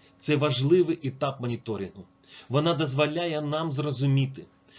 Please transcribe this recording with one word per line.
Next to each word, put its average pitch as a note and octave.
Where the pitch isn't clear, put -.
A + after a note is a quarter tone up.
це D3
важливий D3+
етап C3+
моніторингу. G#2+
Вона D3+
дозволяє D3+
нам D3+
зрозуміти, C3+